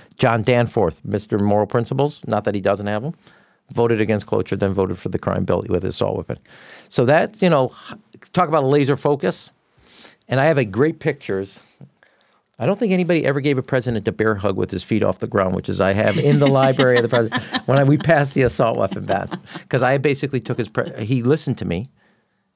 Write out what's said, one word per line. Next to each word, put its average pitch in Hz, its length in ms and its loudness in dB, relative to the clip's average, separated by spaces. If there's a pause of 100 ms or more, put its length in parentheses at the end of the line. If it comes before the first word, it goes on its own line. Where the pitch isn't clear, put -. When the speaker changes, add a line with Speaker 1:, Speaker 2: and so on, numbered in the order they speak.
(180)
Speaker 1:
John 117 240 2
Danforth, 117 640 0
Mister 104 340 -4
Moral 104 280 2
Principles, 131 600 -2
not 107 180 -2
that 104 120 -2
he 101 40 -4
doesn't 101 280 0
have 104 140 -4
them, 156 120 -8 (580)
voted 117 280 2
against 104 260 0
cloture, 101 300 -2
then 98 160 0
voted 95 260 -2
for - 100 -10
the 95 120 -4
crime 95 240 -2
bill 92 240 0
with 92 160 -2
assault 101 320 -4
weapon. - 220 -8 (500)
So - 160 0
that, 151 360 0
you 185 80 2
know, 135 240 2 (600)
talk 180 160 0
about 151 160 2
a - 20 0
laser 139 300 2
focus. 147 540 -2 (760)
And 131 120 0
I 139 60 4
have 156 120 4
a 131 60 2
great 123 340 0
pictures. 104 600 -4 (1000)
I 113 80 -4
don't 196 120 0
think 208 140 0
anybody 175 320 2
ever 139 160 0
gave 139 160 0
a 127 60 0
president 117 460 -2
a 104 40 0
bear 110 220 0
hug 98 220 -2
with 98 160 -2
his 95 100 -6
feet 104 220 0
off 95 160 -2
the 110 80 -4
ground, 98 260 0
which 95 140 -4
is 95 120 -2
I 95 120 4
have 107 260 2
in 143 220 4
the 143 80 4
library 135 480 4
of 120 80 4
the 117 40 -2
president 117 340 0
Speaker 2:
<laughs> - 240 -8
Speaker 1:
when 131 120 4
I, 139 60 4
we 139 140 4
passed 143 360 2
the 139 80 2
assault 120 360 0
weapon 101 260 -4
ban. 98 240 -2 (400)
'Cause 127 140 0
I 131 160 2
basically 139 420 -2
took - 180 -6
his 113 100 -6
pre-, - 360 -6
he 120 180 -2
listened 139 360 0
to - 60 -8
me, 95 240 -4 (680)